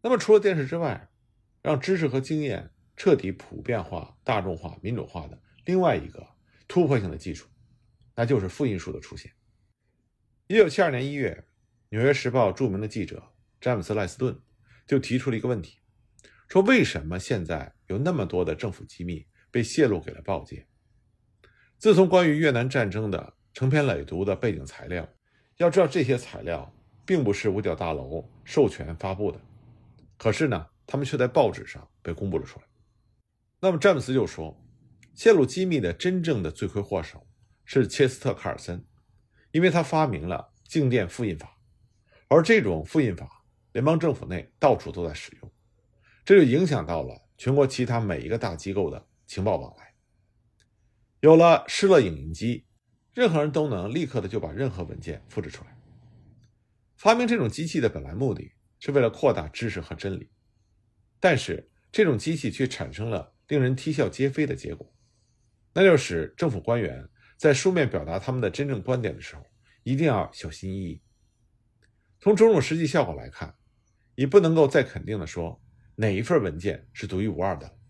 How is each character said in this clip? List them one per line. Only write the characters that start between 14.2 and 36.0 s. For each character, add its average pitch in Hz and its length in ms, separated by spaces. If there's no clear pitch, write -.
就 143 140
提 127 180
出 127 140
了 113 60
一 - 20
个 127 80
问 113 140
题， - 180
说： 190 120
“为 220 220
什 76 220
么 85 120
现 95 260
在 78 300
有 95 100
那 156 140
么 120 140
多 87 180
的 82 100
政 101 180
府 - 120
机 - 220
密 85 200
被 120 120
泄 139 240
露 95 120
给 - 120
了 - 100
报 92 220
界？” - 240
自 208 180
从 185 120
关 175 220
于 147 80
越 156 140
南 123 180
战 113 220
争 107 180
的 - 260
成 131 160
篇 147 160
累 80 180
牍 87 220
的 98 100
背 107 180
景 69 120
材 - 220
料， 87 200
要 170 120
知 180 100
道 170 80
这 160 160
些 123 140
材 - 240
料 82 320
并 170 180
不 101 80
是 104 160
五 101 140
角 95 120
大 80 200
楼 69 360
授 131 240
权 80 300
发 95 160
布 95 180
的， - 80
可 110 120
是 139 200
呢， 82 180
他 - 120
们 143 80
却 131 120
在 123 80
报 120 240
纸 - 160
上 - 240
被 87 100
公 98 180
布 82 80
了 65 80
出 - 140
来。 - 60
那 190 100
么 170 60
詹 196 180
姆 127 60
斯 131 120
就 113 140
说： - 340
“泄 226 160
露 156 140
机 185 200
密 165 140
的 87 140
真 185 280